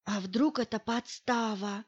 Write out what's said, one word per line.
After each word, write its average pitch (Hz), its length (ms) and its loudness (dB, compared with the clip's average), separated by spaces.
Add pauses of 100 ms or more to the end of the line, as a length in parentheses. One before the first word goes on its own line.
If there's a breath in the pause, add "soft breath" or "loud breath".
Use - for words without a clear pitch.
«А 202 160 -2
вдруг 233 380 2
это 220 200 0
подстава?» 220 1080 -2